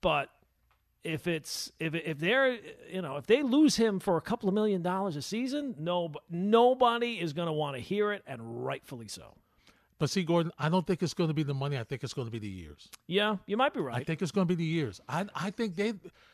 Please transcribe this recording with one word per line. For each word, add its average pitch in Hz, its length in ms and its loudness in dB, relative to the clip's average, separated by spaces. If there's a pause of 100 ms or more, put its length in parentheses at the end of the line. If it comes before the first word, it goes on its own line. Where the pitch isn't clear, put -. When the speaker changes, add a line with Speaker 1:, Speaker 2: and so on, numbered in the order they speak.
Speaker 1:
But 151 300 0 (720)
if 160 240 -6
it's, - 520 -6
if, 160 160 -4
if 160 240 -4
they're, 247 400 2 (320)
you 185 120 -6
know, 143 140 -6
if 185 100 -8
they 262 160 6
lose 277 340 6
him 220 240 4
for 180 160 2
a 156 60 0
couple 220 260 -2
of 185 60 2
million 208 280 2
dollars 185 340 -2
a 143 60 -6
season, 254 560 -4
no, 170 340 -2 (180)
nobody 233 920 4
is 165 120 -2
gonna 170 200 -2
wanna 147 260 -2
hear 208 340 0
it, 202 140 -6
and 120 380 -8
rightfully 131 440 -8
so. - 260 -14 (640)
Speaker 2:
But 147 120 0
see, 190 140 0
Gordon, 165 340 2
I 147 120 0
don't 180 160 2
think 180 160 0
it's 165 120 -2
gonna 160 200 0
be 156 100 0
the 139 100 -2
money. 139 240 -2
I 113 60 -6
think - 200 -8
it's 127 100 -8
gonna 120 160 -6
be 113 80 -6
the 104 100 -8
years. 82 400 -12 (180)
Speaker 1:
Yeah, 208 300 0 (100)
you 202 100 -2
might 269 180 2
be 247 60 -4
right. 123 160 -4
Speaker 2:
I 127 80 -2
think 160 180 -2
it's 170 100 -4
gonna 190 140 2
be 180 80 2
the 165 100 -2
years. 156 440 -2
I, 180 260 -4
I 175 160 -4
think 208 260 -4
they, 208 160 0 (420)